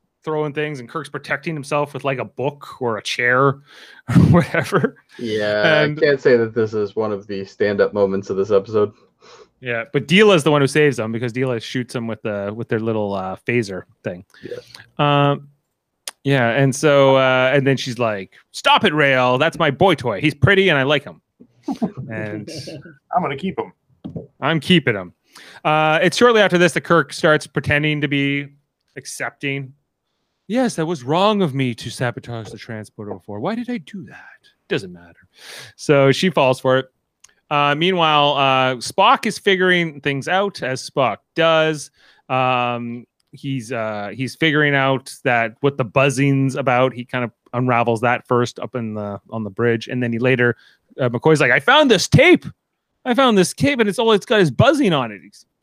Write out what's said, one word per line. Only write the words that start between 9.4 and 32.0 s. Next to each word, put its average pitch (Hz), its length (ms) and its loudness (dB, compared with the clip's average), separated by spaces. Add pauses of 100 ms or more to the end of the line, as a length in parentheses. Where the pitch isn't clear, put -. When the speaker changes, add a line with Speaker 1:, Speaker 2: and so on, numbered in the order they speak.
Speaker 1:
Yeah, 120 320 -6
but 139 140 -2
Deela's 190 380 4
the 160 60 2
one 147 100 4
who 139 60 4
saves 143 320 2
them, 110 120 -6
because 117 220 -6
Deela 127 300 -4
shoots - 320 -8
him 117 120 -6
with 110 160 -8
the, 101 320 -6
with 113 140 -10
their 113 120 -2
little, 110 340 -2
uh, 95 220 -6 (100)
phaser 101 380 -4 (180)
thing. 92 220 -10 (180)
Speaker 2:
Yeah. - 160 -14 (400)
Speaker 1:
Um, 143 500 0 (720)
yeah, 135 280 2
and 135 240 2
so, 139 420 4
uh, 131 380 4
and 139 120 2
then 135 120 2
she's 120 200 -8
like, 107 360 -4 (160)
"Stop - 340 2
it, 185 100 2
Rael. 131 440 2
That's 156 200 -2
my 160 120 0
boy 175 240 2
toy. 113 260 -4
He's 151 140 0
pretty 196 340 2
and 151 100 2
I 135 40 2
like 139 220 0
him." - 160 -20 (880)
And 107 400 -10 (320)
Speaker 3:
<laughs> - 340 -12
Speaker 4:
I'm 180 60 0
gonna 143 140 -6
keep 165 220 -8
him. 98 140 -8 (680)
Speaker 1:
I'm 156 200 0
keeping 151 340 2
him. 90 180 -10 (520)
Uh, 156 380 2
it's 180 140 2
shortly 233 240 4
after 180 180 4
this 175 140 4
that 160 100 -4
Kirk 165 300 0
starts 151 340 0
pretending 151 560 -2
to 147 60 0
be 143 400 -4 (480)
accepting. 139 760 -10 (720)
"Yes, 240 300 -2
that 160 100 -2
was 160 180 -6
wrong 196 380 2
of 143 120 -2
me 131 200 -2
to - 160 -14
sabotage 117 600 -8